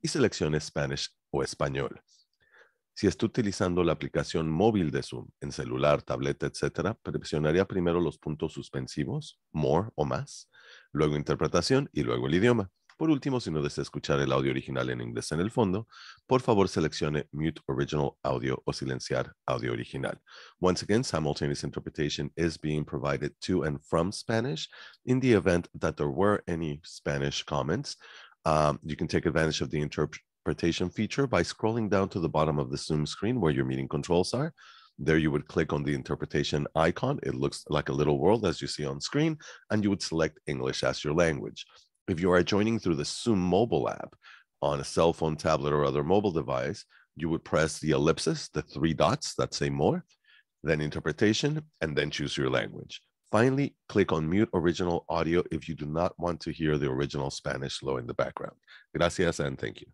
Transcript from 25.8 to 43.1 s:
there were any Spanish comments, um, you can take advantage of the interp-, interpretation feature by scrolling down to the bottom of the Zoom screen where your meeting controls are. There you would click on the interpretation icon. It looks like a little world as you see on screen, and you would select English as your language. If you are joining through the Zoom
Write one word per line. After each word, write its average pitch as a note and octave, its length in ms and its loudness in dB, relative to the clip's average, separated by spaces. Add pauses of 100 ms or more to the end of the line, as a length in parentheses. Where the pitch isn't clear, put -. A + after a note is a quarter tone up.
there D2 140 0
were G2 360 2
any D#2+ 380 -4
Spanish C#2 580 -4
comments, D2 540 -2 (480)
um, D2+ 380 4
you D#2 140 -6
can E2+ 120 -4
take D#2+ 180 0
advantage D#2 360 2
of C#2 80 -4
the D2+ 100 -2
interp-, D2+ 400 -2 (240)
interpretation F2 460 0
feature B2 380 -2
by C3 120 4
scrolling A2 480 -2
down F#2+ 200 2
to - 100 -4
the E2 100 0
bottom D#2 300 2
of C2 100 -2
the C#2 80 -6
Zoom D2+ 300 -2
screen A#2 340 -2
where D#2 120 4
your C2+ 120 0
meeting C2 220 -4
controls F2 480 0
are. D3 180 -2 (460)
There D#2 180 2
you D#2 140 4
would C#2+ 160 -2
click D#2+ 260 0
on D2 120 0
the C#2+ 100 0
interpretation D2 800 -2
icon. F2 480 2
It B1+ 140 -4
looks C#2 320 -4
like D2 220 0
a - 20 0
little C#2+ 260 2
world G#2 260 4
as D#2+ 160 0
you C#2+ 60 -6
see D2+ 180 -6
on C#2+ 160 -4
screen, D#3 380 0 (320)
and G#2+ 140 0
you G2+ 60 4
would G2 120 0
select D#2+ 460 -2
English C2 340 -4
as C2 220 -2
your D2+ 100 0
language. D2 500 0 (440)
If F2 100 0
you F2+ 140 4
are F2+ 100 8
joining G#2+ 380 2
through E2+ 160 0
the C#2+ 80 -2
Zoom G#2+ 340 0